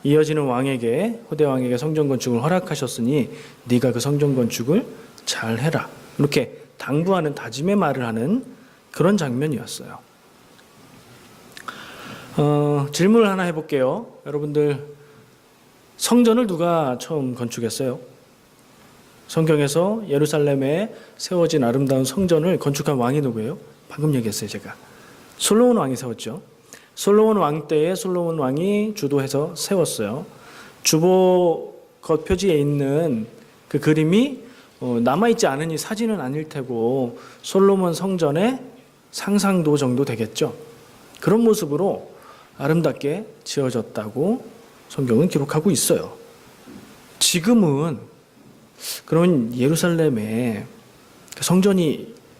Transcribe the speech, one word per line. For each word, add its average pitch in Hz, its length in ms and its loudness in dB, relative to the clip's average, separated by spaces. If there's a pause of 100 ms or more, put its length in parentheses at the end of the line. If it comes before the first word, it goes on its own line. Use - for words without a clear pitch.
이어지는 151 400 4
왕에게, 131 840 -2
후대 151 160 0
왕에게 127 320 0
성전 151 300 0
건축을 123 380 0
허락하셨으니 143 840 -2 (340)
네가 123 260 2
그 117 80 -2
성전 143 380 0
건축을 127 500 0 (400)
잘 113 320 -4
해라, 147 300 -2 (300)
이렇게 - 440 -2 (140)
당부하는, 156 580 -2
다짐의 143 400 -4
말을 139 320 0
하는 127 380 -2 (480)
그런 190 240 2
장면이었어요. 143 840 -6 (2500)
어, 147 560 2
질문을 214 360 4
하나 190 140 0
해볼게요. 156 640 -2 (180)
여러분들, 147 640 -2 (1080)
성전을 233 500 4
누가 165 540 0
처음 135 340 -4
건축했어요? 120 640 -4 (1300)
성경에서 160 840 0
예루살렘에 147 840 0 (220)
세워진 165 480 0
아름다운 131 400 2
성전을 170 560 0
건축한 147 360 -2
왕이 127 260 0
누구예요? 117 360 -4 (300)
방금 147 260 -2
얘기했어요, 110 340 -4
제가. - 280 -12 (600)
솔로몬 233 400 4
왕이 131 180 -2
세웠죠. 123 440 -10 (540)
솔로몬 214 420 4
왕 151 320 0
때에 160 260 2
솔로몬 175 460 -2
왕이 196 560 0
주도해서 139 580 -2
세웠어요. 147 720 -2 (560)
주보 180 1000 2 (200)
겉표지에 165 580 0
있는 143 680 0 (400)
그 147 100 -2
그림이, 165 640 2 (400)
어, 123 200 -2
남아있지 190 460 2
않은 147 240 -2
이 156 80 -4
사진은 214 420 -4
아닐 147 280 -6
테고 123 720 -2 (220)
솔로몬 190 520 2
성전의 180 640 0 (520)
상상도 190 640 2
정도 131 280 2
되겠죠. 113 520 -4 (640)
그런 220 220 2
모습으로 175 680 0 (460)
아름답게 156 680 0 (180)
지어졌다고 123 1000 -4 (440)
성경은 135 400 2
기록하고 151 420 0
있어요. - 440 0 (1080)
지금은 165 800 2 (1040)
그러면 151 520 2
예루살렘에 123 1080 0 (720)
그 - 80 -8
성전이 180 680 2 (280)